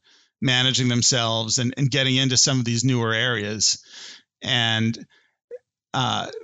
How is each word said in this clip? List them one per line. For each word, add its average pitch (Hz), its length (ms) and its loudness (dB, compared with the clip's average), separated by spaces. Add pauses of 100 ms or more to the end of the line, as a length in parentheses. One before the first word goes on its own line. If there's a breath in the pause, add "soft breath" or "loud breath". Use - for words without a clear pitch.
(400 soft breath)
managing 127 480 2
themselves 113 720 0
and, 123 180 -2
and 135 140 0
getting 131 260 2
into 131 200 2
some 135 220 2
of 123 60 0
these 117 200 0
newer 120 280 2
areas. 110 720 -2 (580 loud breath)
And, 113 560 0 (920 soft breath)
uh, 110 380 -2 (140)